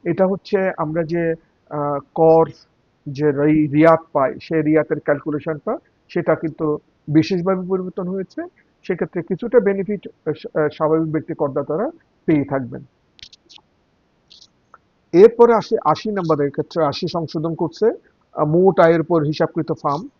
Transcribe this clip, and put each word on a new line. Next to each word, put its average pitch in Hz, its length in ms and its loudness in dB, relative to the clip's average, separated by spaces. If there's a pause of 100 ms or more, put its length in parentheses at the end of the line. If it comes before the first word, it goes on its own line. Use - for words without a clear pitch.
এটা 185 240 0
হচ্ছে 190 500 -2
আমরা 160 260 -4
যে, 165 320 -2 (340)
আহ, 143 300 -4 (160)
কর 160 300 6 (600)
যে 147 240 -2
রি-, 151 360 2
রিয়াত 156 320 4 (140)
পাই, 135 280 -2
সেই 160 200 -4
রিয়াতের 151 380 0
ক্যালকুলেশনটা, 151 760 -4 (300)
সেটা 170 280 0
কিন্তু 156 440 -6 (280)
বিশেষভাবে 175 600 0
পরিবর্তন 185 400 -6
হয়েছে। 190 360 -8 (400)
সেক্ষেত্রে 180 400 -6
কিছুটা 220 360 0
বেনিফিট, 196 480 -2
আহ, - 260 -8 (400)
স্বাভাবিক 160 380 0
ব্যক্তি 156 220 -6
করদাতারা 151 580 -4 (340)
পেয়ে 147 200 2
থাকবেন। 135 380 -6 (2250)
এরপরে 233 420 6
আসি 220 220 -2 (100)
আশি 156 260 0
নম্বরের 156 400 -2
ক্ষেত্রে, 156 340 -4
আশি 143 220 -4
সংশোধন 165 480 -6
করছে, 180 360 0 (420)
আহ, 156 120 -2
মোট 175 340 4
আয়ের 165 220 6
উপর 160 220 0
হিসাবকৃত 156 480 -2
ফার্ম। 156 360 -6 (120)